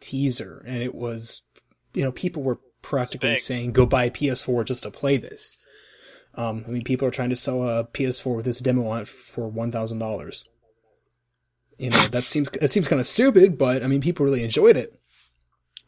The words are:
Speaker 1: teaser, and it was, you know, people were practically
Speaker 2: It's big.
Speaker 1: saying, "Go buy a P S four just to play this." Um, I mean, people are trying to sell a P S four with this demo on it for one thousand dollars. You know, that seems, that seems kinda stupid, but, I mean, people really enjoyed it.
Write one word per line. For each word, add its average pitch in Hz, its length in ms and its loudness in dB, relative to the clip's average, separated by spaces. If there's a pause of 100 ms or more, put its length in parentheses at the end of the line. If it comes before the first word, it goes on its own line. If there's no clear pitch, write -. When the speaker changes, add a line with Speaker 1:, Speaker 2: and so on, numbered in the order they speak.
Speaker 1:
teaser, 127 640 -4
and 120 160 -6
it 123 120 -6
was, 113 480 -8 (520)
you 156 100 0
know, 131 80 -2
people 175 300 -6
were 131 180 -2 (220)
practically 127 500 -2
Speaker 2:
It's 131 100 0
big. - 40 -4
Speaker 1:
saying, 123 260 -4
"Go 123 140 8
buy 127 180 2
a 120 60 0
P 143 200 -2
S 127 120 -4
four 120 200 0
just 123 220 -6
to 107 60 -8
play 139 260 2
this." - 400 -8 (760)
Um, 113 340 -6
I - 20 -8
mean, 120 140 -6
people 131 240 0
are - 20 0
trying 123 200 -2
to 123 60 -2
sell 127 300 -2
a 117 160 0
P 131 240 -4
S 127 140 -2
four 123 160 -2
with 113 80 -6
this 123 160 -2
demo 123 260 2
on 110 140 -4
it 107 80 -10
for - 400 -10
one 113 240 -4
thousand 113 260 -4
dollars. 110 460 -6 (1300)
You 127 120 -6
know, - 180 4
that 120 160 -2
seems, 147 260 0
that 151 200 0
seems 170 180 2
kinda 131 160 2
stupid, 196 520 6
but, 127 260 2
I 123 40 -2
mean, 139 160 2
people 156 240 0
really 131 180 2
enjoyed 165 320 6
it. - 240 -6 (880)